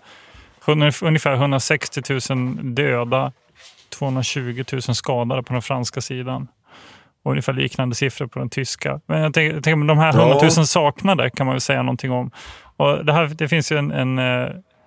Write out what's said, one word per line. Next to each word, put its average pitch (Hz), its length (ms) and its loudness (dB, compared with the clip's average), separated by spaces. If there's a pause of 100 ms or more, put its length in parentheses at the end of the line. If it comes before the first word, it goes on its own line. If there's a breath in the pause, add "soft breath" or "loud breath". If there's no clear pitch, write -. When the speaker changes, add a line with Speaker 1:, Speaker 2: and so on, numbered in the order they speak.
(640 loud breath)
Speaker 1:
hundra, 151 260 2 (120)
ungefär 156 340 2
hundrasextio 139 640 -2
tusen 127 720 -4
döda, 131 580 0 (640 loud breath)
tvåhundrasjugotusen 131 960 -4
skadade 123 480 -2
på 123 100 -8
den 127 100 -2
franska 127 380 -4
sidan. 127 480 -8 (760 loud breath)
Och 139 60 -2
ungefär 135 220 0
liknande 127 420 -2
siffror 131 320 -4
på - 120 -12
den 127 120 -6
tyska. 139 560 -6
Men 156 140 0
jag 156 140 0
tänker, 160 200 0
jag 151 100 -8
tänker, 156 220 2
de 151 120 6
här 160 140 6
Speaker 2:
Ja. 135 100 6
Speaker 1:
hundratusen 156 440 6
saknade 147 640 2
kan 135 160 -2
man 131 100 0
ju 127 40 -2
säga 127 220 0
någonting 127 300 -2
om. 123 180 -4 (460 loud breath)
Och 151 280 2
det 151 80 2
här, 160 140 4
det 156 220 -4
finns 160 240 0
ju 151 60 2
en, 147 140 -2
en, 131 260 0
eh, 123 300 0 (380 soft breath)